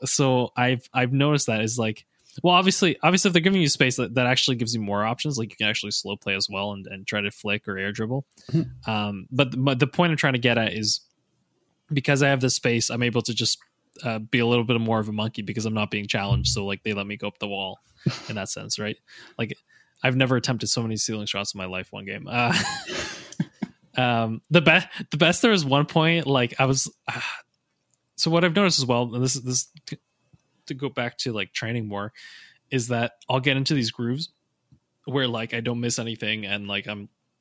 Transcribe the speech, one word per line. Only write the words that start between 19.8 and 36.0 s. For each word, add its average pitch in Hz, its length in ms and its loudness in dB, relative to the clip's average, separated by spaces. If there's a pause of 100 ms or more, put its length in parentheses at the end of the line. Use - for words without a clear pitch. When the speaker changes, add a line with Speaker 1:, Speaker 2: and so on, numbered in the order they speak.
Speaker 1:
I've 127 120 4
never 131 200 4
attempted 120 320 0
so 120 160 -2
many 110 140 -2
ceiling 107 280 -4
shots 101 300 -6
in - 20 -12
my 95 80 -6
life 92 260 -8
one 101 140 -12
game. 101 240 -10
Uh, - 240 2 (720)
<laughs> - 720 -10
um, 117 440 0 (100)
the 170 100 8
be-, 160 480 2
the - 80 -4
best, 165 240 4
there 240 100 6
was 175 140 4
one 143 200 4
point, 165 420 2
like, 127 320 2
I 135 60 4
was, 131 260 2 (160)
uh, - 120 -6 (960)
so - 140 0
what 170 140 4
I've 165 120 2
noticed 196 240 4
as 131 60 0
well, 120 300 2
and 123 80 0
this 127 120 2
is, 127 60 -6
this, 127 260 -2 (1000)
to 151 60 -6
go 135 160 -6
back 120 300 -4
to, 131 140 -4
like, 101 200 -4
training 113 340 -4
more, 101 260 -6 (560)
is 123 200 0
that 120 240 -2 (160)
I'll 127 100 2
get 131 180 2
into 135 160 0
these 120 160 0
grooves 123 400 -4 (760)
where, 131 220 -2
like, 113 260 -4
I 120 80 -4
don't 120 180 -4
miss 120 180 -2
anything 110 480 -4